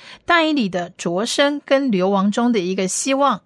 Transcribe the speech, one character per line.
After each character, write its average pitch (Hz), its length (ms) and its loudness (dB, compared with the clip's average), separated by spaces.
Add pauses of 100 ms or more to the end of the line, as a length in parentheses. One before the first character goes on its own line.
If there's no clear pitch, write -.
(240)
但 330 240 2
以 311 40 0
理 240 160 0
的 175 280 -6
擢 185 300 -4
升 285 380 0
跟 277 260 2
流 185 180 2
亡 202 220 2
中 240 220 2
的 220 80 2
一 185 160 -2
个 190 100 -2
希 269 280 -2
望。 269 320 0